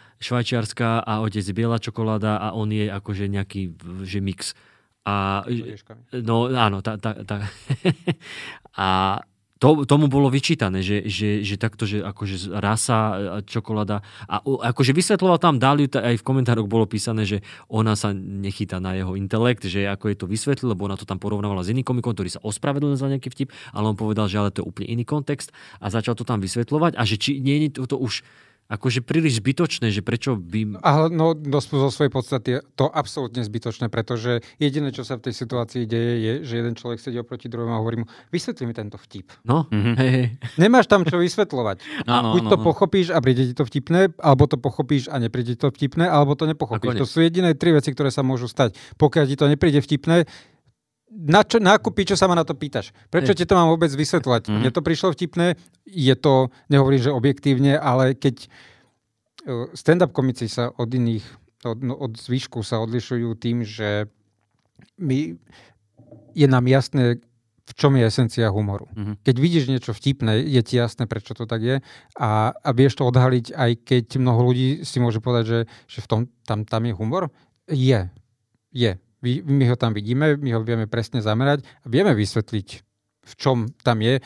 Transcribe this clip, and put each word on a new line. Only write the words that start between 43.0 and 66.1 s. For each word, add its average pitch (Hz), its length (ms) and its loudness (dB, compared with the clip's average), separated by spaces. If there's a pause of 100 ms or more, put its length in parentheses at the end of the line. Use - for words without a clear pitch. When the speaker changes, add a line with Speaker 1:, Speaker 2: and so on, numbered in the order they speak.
Speaker 2:
a 180 100 2
príde 127 240 4
ti 127 140 -2
to 143 80 0
vtipné, 165 500 2
alebo 139 300 6
to 139 160 0
pochopíš 135 480 -2
a 143 80 -6
nepríde 117 400 -2
ti - 80 -12
to 139 80 2
vtipné, 147 320 -2
alebo 147 320 4
to - 80 -4
nepochopíš. 147 400 -4
Speaker 1:
A 123 80 0
koniec. 113 80 -2
Speaker 2:
To 131 80 -2
sú 165 160 2
jediné 165 320 2
tri 170 160 2
veci, 147 160 4
ktoré 135 240 -2
sa - 80 -4
môžu 127 320 -2
stať. 120 240 0 (180)
Pokiaľ 151 300 4
ti 135 140 0
to 147 100 4
nepríde 147 320 4
vtipné, 160 480 2 (800)
na 180 320 2
čo, 214 160 2
na 202 160 6
akú 214 160 4
piču 196 240 -2
sa 190 160 4
ma 175 80 2
na 165 80 2
to 147 80 -6
pýtaš? 135 400 -8 (160)
Prečo 160 240 2
Speaker 1:
Hej. - 80 -2
Speaker 2:
ti 175 60 -2
to 196 100 4
mám 165 160 6
vôbec 165 160 4
vysvetľovať? 135 560 0
Speaker 3:
Mhm. 107 100 -4
Speaker 2:
Mne 120 160 2
to 147 140 -2
prišlo 165 260 0
vtipné, 175 460 0 (260)
je 156 300 2
to, 135 220 4 (340)
nehovorím, 139 320 6
že 123 100 2
objektívne, 139 640 2
ale 131 380 2
keď, 123 320 -2
e, - 40 -20 (1200)
stand-up 170 400 0
komici 127 340 -2
sa 120 240 -4
od - 160 -6
iných, 117 380 -2 (400)
od, 117 160 -6
no, 131 160 -4
od 123 160 -8
zvyšku 123 480 -6
sa 107 180 -4
odlišujú 117 460 -4 (100)
tým, 117 300 -4
že 104 400 -2 (920)
my, 156 340 -2 (1000)